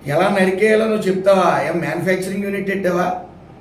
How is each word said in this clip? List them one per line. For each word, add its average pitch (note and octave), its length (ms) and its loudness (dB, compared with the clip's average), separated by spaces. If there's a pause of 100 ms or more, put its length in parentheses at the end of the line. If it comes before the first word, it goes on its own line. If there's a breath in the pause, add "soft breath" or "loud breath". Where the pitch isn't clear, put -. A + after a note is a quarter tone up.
ఎలా E3+ 220 2
నరికేయాలో G3+ 560 2
నువ్వు G#3+ 180 -2
చెప్తావా? F#3 680 2
ఏం E3+ 100 -2
మ్యానుఫ్యాక్చరింగ్ F#3 640 -2
యూనిట్ F#3+ 240 -4
పెట్టావా? F3+ 520 -2 (400)